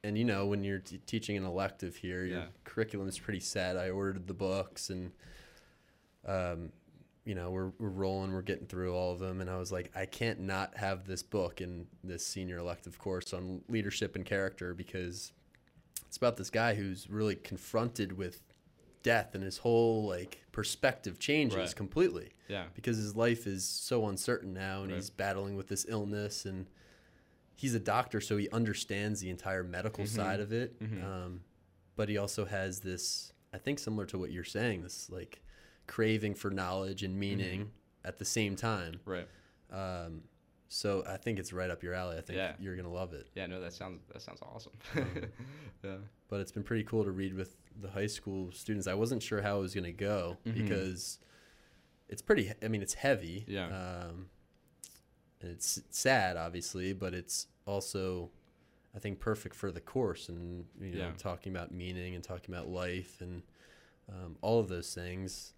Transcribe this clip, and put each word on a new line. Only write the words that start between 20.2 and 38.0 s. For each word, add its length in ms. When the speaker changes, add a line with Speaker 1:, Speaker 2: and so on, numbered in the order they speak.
Speaker 1:
perspective 680
changes 400
Speaker 2:
Right. 180
Speaker 1:
completely 540
Speaker 2:
Yeah. 260
Speaker 1:
because 220
his 200
life 300
is 180
so 420
uncertain 480
now 280
and 100
Speaker 2:
Right. 40
Speaker 1:
he's 140
battling 460
with 120
this 200
illness 560
and 240
he's 200
a 60
doctor, 400
so 160
he 140
understands 680
the 100
entire 340
medical 400
Speaker 2:
Mm-hmm. 120
Speaker 1:
side 240
of 120
it. 280
Speaker 2:
Mm-hmm. 240
Speaker 1:
Um, 360
but 120
he 100
also 260
has 360
this, 520
I 60
think 200
similar 280
to 120
what 120
you're 140
saying, 380
this, 280
like, 300
craving 480
for 160
knowledge 540
and 120
meaning 440
Speaker 2:
Mm-hmm. 480